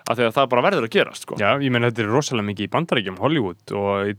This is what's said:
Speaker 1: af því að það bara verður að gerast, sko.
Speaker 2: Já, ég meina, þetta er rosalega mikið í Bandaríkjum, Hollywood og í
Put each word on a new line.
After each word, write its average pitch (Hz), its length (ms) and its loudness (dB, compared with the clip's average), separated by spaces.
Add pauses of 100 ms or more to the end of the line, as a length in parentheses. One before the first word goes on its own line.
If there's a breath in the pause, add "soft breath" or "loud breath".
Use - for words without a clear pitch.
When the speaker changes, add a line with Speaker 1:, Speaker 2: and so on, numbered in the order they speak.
Speaker 1:
af 117 80 -2
því 123 100 2
að 110 80 -2
það 135 140 4
bara 123 120 4
verður 165 220 2
að 110 80 -4
gerast, - 320 0
sko. - 160 -10
Speaker 2:
Já, 104 180 4
ég 139 140 0
meina, 120 180 4
þetta 113 140 -2
er 104 80 -2
rosalega 120 400 0
mikið 101 160 -4
í - 20 -20
Bandaríkjum, 120 500 -2
Hollywood 117 520 -2
og 101 360 0
í 104 120 -2